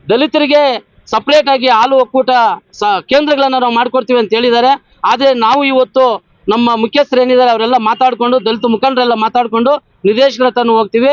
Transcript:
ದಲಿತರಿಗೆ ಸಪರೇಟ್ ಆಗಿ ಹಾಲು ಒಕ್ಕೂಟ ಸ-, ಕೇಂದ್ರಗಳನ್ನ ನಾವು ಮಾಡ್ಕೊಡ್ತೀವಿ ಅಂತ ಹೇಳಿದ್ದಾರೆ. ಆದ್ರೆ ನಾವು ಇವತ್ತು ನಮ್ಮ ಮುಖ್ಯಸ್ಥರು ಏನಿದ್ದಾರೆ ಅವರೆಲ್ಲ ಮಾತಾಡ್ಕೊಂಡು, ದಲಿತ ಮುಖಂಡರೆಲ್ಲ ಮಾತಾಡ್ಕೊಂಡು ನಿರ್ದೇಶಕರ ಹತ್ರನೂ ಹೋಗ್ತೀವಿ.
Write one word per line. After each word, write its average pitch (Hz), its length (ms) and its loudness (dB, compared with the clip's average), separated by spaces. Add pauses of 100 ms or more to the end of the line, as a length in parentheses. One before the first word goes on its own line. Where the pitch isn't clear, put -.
ದಲಿತರಿಗೆ 285 760 0 (180)
ಸಪರೇಟ್ 277 440 0
ಆಗಿ 262 180 0
ಹಾಲು 254 300 2
ಒಕ್ಕೂಟ 254 320 0 (500)
ಸ-, 202 300 -2
ಕೇಂದ್ರಗಳನ್ನ 277 500 0
ನಾವು 240 160 -2
ಮಾಡ್ಕೊಡ್ತೀವಿ 247 440 -2
ಅಂತ 214 140 -2
ಹೇಳಿದ್ದಾರೆ. 240 720 0
ಆದ್ರೆ 254 280 2
ನಾವು 247 300 0
ಇವತ್ತು 254 600 0 (260)
ನಮ್ಮ 233 260 0
ಮುಖ್ಯಸ್ಥರು 254 460 0
ಏನಿದ್ದಾರೆ 247 300 2
ಅವರೆಲ್ಲ 226 260 0
ಮಾತಾಡ್ಕೊಂಡು, 240 680 0
ದಲಿತ 233 200 -4
ಮುಖಂಡರೆಲ್ಲ 240 480 0
ಮಾತಾಡ್ಕೊಂಡು 226 580 0 (340)
ನಿರ್ದೇಶಕರ 247 400 0
ಹತ್ರನೂ 233 320 0
ಹೋಗ್ತೀವಿ. 226 360 0